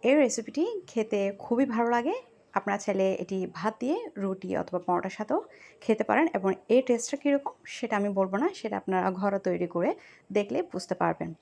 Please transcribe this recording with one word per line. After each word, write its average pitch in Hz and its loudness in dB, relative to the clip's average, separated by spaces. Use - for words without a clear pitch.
এই 269 8
রেসিপিটি 247 0
খেতে 220 -2
খুবই 247 2
ভালো 233 2
লাগে। 240 0
আপনারা 202 -2
চাইলে 190 2
এটি 190 -6
ভাত 214 -2
দিয়ে, 277 0
রুটি 190 -4
অথবা 180 -4
পরোটার 180 0
সাথেও 254 0
খেতে 220 2
পারেন 254 6
এবং 190 2
এর 254 6
টেস্টটা 240 0
কীরকম 277 0
সেটা - -4
আমি 202 0
বলবো 190 2
না, 339 2
সেটা 214 -4
আপনারা 185 0
ঘরে 196 0
তৈরি 175 0
করে 180 2
দেখলে 208 0
বুঝতে 190 -4
পারবেন। 165 0